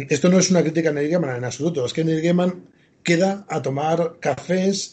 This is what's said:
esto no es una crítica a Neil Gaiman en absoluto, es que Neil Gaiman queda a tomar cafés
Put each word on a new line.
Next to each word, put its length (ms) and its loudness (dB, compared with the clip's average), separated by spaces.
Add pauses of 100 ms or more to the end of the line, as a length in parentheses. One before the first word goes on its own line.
esto 200 2
no 100 6
es 100 2
una 140 4
crítica 260 0
a 40 0
Neil 180 -2
Gaiman 240 0
en 100 -6
absoluto, 400 -4
es 80 -6
que 100 -2
Neil 200 0
Gaiman 400 0 (400)
queda 460 0
a 120 -4
tomar 580 -2
cafés 720 -2